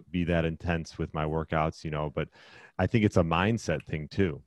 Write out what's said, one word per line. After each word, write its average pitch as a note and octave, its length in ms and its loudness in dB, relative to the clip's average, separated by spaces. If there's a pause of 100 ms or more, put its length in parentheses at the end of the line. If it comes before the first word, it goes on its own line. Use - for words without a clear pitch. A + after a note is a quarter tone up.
(120)
be F2+ 140 0
that E2 200 2
intense E2 520 -4
with D#2+ 160 -6
my D#2 120 -2
workouts," D#2+ 580 -2
you D#2+ 80 -8
know, D2+ 220 -4
but D#2 160 -4 (480)
I F#2 100 2
think A2+ 180 2
it's - 120 2
a F2+ 60 6
mindset E2+ 640 0
thing D#2 240 -6
too. D#2+ 380 0